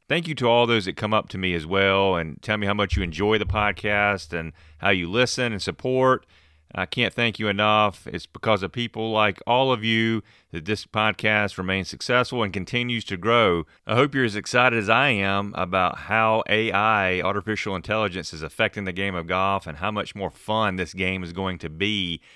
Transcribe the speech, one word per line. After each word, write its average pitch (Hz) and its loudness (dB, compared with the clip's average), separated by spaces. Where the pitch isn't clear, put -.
Thank 165 -2
you 151 -4
to 120 0
all 120 6
those 113 2
that 90 -6
come 107 -2
up 98 0
to 95 -8
me 92 0
as 80 -4
well 98 4
and 80 -6
tell 107 -2
me 101 -2
how 101 0
much 101 0
you 98 0
enjoy 95 0
the 101 -2
podcast 104 0
and 80 -8
how 95 0
you 90 0
listen 120 0
and 101 -6
support. 127 0
I 92 -2
can't 120 -2
thank 117 -2
you 110 -4
enough. 104 2
It's - -8
because 104 0
of 92 -6
people 113 -4
like 107 2
all 131 4
of 110 0
you 113 2
that 82 -8
this 104 -4
podcast 107 0
remains 95 -2
successful 123 0
and 98 -4
continues 120 -4
to 101 -6
grow. 95 4
I 107 -2
hope 139 2
you're 135 2
as 104 -2
excited 120 2
as 101 0
I 131 4
am 101 0
about 90 0
how 110 2
A 107 0
I, 98 2
artificial 98 -2
intelligence, 92 -4
is 78 -10
affecting 101 -2
the 92 -6
game 95 -4
of 85 -6
golf 95 0
and 76 -12
how 101 -4
much 104 -6
more 95 -4
fun 107 -2
this 92 -4
game 92 -2
is 85 -8
going 92 -4
to 80 -10
be 90 -2